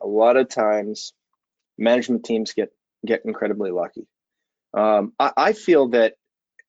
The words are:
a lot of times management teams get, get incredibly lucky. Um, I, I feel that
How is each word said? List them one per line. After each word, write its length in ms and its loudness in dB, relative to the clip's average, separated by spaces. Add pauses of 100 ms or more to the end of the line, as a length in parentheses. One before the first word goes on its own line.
a 40 -8
lot 300 4
of 140 0
times 640 -4 (640)
management 480 0
teams 260 -4
get, 220 -6 (320)
get 180 -2
incredibly 460 -6
lucky. 360 -8 (680)
Um, 440 0
I, 160 0
I 200 2
feel 360 2
that 260 2 (520)